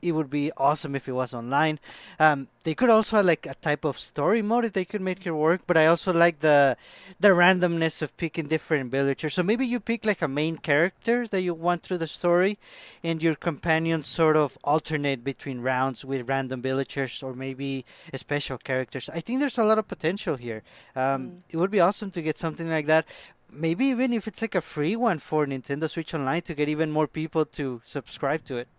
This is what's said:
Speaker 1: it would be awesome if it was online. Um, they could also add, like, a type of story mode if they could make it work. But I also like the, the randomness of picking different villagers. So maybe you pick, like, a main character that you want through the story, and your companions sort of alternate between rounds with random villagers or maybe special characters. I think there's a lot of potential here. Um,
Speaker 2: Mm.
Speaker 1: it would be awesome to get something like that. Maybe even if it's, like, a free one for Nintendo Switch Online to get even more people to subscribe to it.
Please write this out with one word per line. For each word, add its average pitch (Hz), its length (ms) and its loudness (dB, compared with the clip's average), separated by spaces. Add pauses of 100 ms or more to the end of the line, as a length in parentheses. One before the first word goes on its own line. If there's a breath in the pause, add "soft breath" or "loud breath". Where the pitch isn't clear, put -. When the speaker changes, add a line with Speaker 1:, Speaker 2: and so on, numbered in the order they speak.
Speaker 1:
it 175 120 0
would 151 160 0
be 143 260 -2
awesome 139 400 0
if 135 140 -6
it - 20 -4
was 127 220 -2
online. 139 440 0 (440 loud breath)
Um, 147 260 4 (160)
they 160 100 -2
could 240 160 2
also 220 280 4
add, 202 80 4
like, 170 200 2
a 139 100 -10
type 147 280 -2
of 143 160 -2
story 180 420 0
mode 226 220 0
if 226 80 -2
they 185 140 -2
could 180 160 -6
make 185 260 -4
it 175 40 -2
work. 160 360 2
But 175 80 4
I 160 120 6
also 170 260 2
like 170 260 4
the, 143 380 6 (420 loud breath)
the 202 160 4
randomness 175 640 2
of 151 140 -6
picking 160 320 -6
different 143 440 -2
villagers. 139 420 -2
So 185 100 0
maybe 226 240 0
you 233 140 -4
pick, 226 240 -4
like, 208 160 0
a 151 80 -2
main 151 260 -2
character 190 720 0
that 190 140 -2
you 175 120 -2
want 170 300 -2
through 185 140 -4
the 165 100 -2
story, 180 500 2 (460 loud breath)
and 165 180 -2
your 160 140 2
companions 160 720 -2
sort 156 300 4
of 147 260 0
alternate 143 580 0
between 131 380 -8
rounds 127 460 -2
with 131 240 -4
random 135 320 -2
villagers 135 600 -4
or 131 120 -8
maybe 135 500 -8 (320 loud breath)
special 139 420 -4
characters. 131 520 -4
I 170 100 -6
think 254 220 -4
there's 285 160 -2
a 226 80 4
lot 214 140 4
of 214 100 -6
potential 175 480 -4
here. 117 260 -8 (320 loud breath)
Um, 131 80 -2
Speaker 2:
Mm. 135 360 -2 (100)
Speaker 1:
it 165 80 -6
would 185 140 0
be 202 100 4
awesome 196 300 0
to 175 100 -8
get 156 160 -2
something 165 320 -6
like 156 160 0
that. 156 200 4 (460 loud breath)
Maybe 165 360 0
even 254 260 0
if 226 160 -2
it's, - 120 -10
like, 226 140 -4
a 175 60 2
free 151 340 -2
one 226 240 0
for 151 260 0
Nintendo 139 440 -4
Switch - 240 -8
Online 151 300 -2
to - 100 -10
get 147 160 -2
even 156 200 -2
more 151 200 0
people 156 340 -2 (160)
to 127 240 -4
subscribe 147 640 -6
to 135 100 -8
it. 123 240 -6